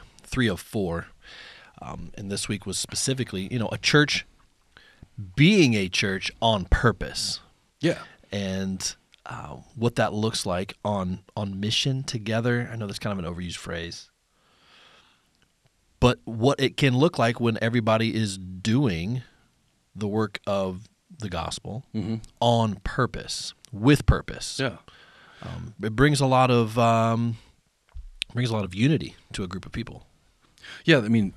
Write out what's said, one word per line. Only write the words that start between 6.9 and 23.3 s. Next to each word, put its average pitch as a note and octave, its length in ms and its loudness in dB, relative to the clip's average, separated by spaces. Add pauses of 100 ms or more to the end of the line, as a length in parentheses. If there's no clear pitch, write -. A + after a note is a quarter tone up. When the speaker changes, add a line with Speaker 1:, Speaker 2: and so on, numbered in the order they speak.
Speaker 2:
Yeah. - 180 0 (320)
Speaker 1:
And, F#2+ 640 -4 (300)
uh, D2+ 320 -12 (180)
what A#2 220 -2
that A#2 160 0
looks G#2+ 320 -2
like F#2 400 -4
on, F#2+ 380 -2 (120)
on G2 240 -6
mission C3 440 0
together. A#2 680 -2
I A2+ 60 -8
know G#2+ 100 -6
that's G2 120 -10
kind G2+ 200 -4
of E2+ 60 -6
an D#2+ 40 -6
overused F2 280 -8
phrase. E2+ 520 -10 (1900)
But B2 260 4
what A2+ 340 0
it C3 180 2
can C3 200 4
look D#3+ 200 4
like A#2 220 2
when A#2 220 2
everybody A2+ 540 2
is G#2 220 -2
doing F#2+ 840 -2 (720)
the G#2 120 -4
work G#2 380 -2
of G2 440 -2 (300)
the G#2+ 100 -8
gospel E2+ 540 -8 (120)
Speaker 2:
Mm-hmm. A2 200 -4 (240)
Speaker 1:
on A#2 440 2
purpose, - 680 -4 (180)